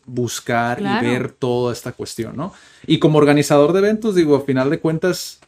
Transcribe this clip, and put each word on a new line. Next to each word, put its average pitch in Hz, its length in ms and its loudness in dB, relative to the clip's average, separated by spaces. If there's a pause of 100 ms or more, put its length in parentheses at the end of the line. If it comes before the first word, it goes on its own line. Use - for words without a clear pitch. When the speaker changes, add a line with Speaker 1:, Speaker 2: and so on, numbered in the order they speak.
Speaker 1:
buscar 120 720 -4
Speaker 2:
Claro. 117 280 -2
Speaker 1:
y 120 40 0
ver 123 220 -4
toda 120 420 -2
esta 120 180 -12
cuestión, 110 440 -10
¿no? 165 180 -10 (320)
Y 156 120 2
como 151 200 4
organizador 147 540 4
de 190 80 2
eventos, 214 340 0
digo, 151 220 4
a 135 60 2
final 131 280 -2
de 160 100 -2
cuentas, 165 680 -4